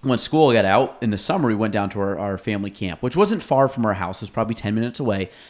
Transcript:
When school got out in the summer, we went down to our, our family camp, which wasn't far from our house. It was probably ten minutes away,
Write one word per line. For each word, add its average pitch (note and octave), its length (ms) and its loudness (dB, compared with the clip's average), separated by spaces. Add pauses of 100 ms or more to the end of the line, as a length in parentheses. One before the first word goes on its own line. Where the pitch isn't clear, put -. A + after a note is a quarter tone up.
When B2+ 160 2
school D3+ 340 4
got A2 120 6
out G#2 360 2
in A2+ 100 0
the G#2 80 -2
summer, D#3+ 280 0
we A2 80 2
went G#2+ 180 0
down G2+ 180 0
to G#2 100 -6
our, G2 180 -2
our G2 180 -4
family G2+ 360 -6
camp, F2+ 320 -8
which B2+ 120 -4
wasn't G3 240 2
far C3+ 280 2
from A#2+ 180 -2
our G#2 80 2
house. F#2 240 -6
It - 60 -10
was G2 60 -14
probably A2+ 260 -4
ten G#2+ 180 -4
minutes A#2 240 -4
away, G2+ 320 -2 (200)